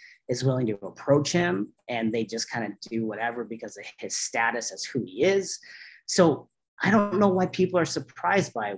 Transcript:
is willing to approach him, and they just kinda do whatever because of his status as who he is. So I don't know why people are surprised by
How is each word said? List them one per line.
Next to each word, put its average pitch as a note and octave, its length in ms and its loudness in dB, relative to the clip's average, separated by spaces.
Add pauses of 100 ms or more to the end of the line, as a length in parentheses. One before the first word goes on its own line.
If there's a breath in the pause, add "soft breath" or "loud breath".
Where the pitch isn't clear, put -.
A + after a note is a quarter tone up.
(300 soft breath)
is B2 140 -4
willing B2+ 240 2
to G#2+ 80 -2 (100)
approach C#3+ 460 2
him, F3 380 0 (200)
and A2+ 240 -2
they A2+ 100 0
just A2+ 280 -8
kinda A2+ 180 -4 (200)
do A2+ 180 -2
whatever A#2 360 -4
because A2 340 -12
of G2+ 80 -14 (120)
his - 180 -8
status A#2 560 0
as F#2+ 120 -10
who A2+ 220 -4
he F#2 180 -2
is. F#3+ 360 2 (460 loud breath)
So E3 440 4 (320)
I G3 100 2
don't G#3 280 4
know G3+ 100 6
why F#3 160 2
people F3+ 340 2
are D#3+ 60 2
surprised F3 680 -2
by G#2 240 -4